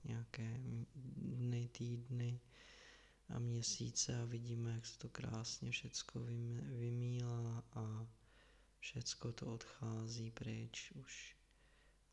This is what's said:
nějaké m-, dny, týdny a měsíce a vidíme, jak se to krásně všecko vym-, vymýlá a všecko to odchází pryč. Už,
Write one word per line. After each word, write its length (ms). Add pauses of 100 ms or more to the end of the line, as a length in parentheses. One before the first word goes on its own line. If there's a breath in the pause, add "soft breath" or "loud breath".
nějaké 400
m-, 420 (300)
dny, 560
týdny 680 (920 loud breath)
a 100
měsíce 840
a 40
vidíme, 460
jak 140
se 140
to 100
krásně 600
všecko 480
vym-, 420 (180)
vymýlá 840 (100)
a 340 (720 loud breath)
všecko 520
to 220
odchází 800
pryč. 600
Už, 460 (760 loud breath)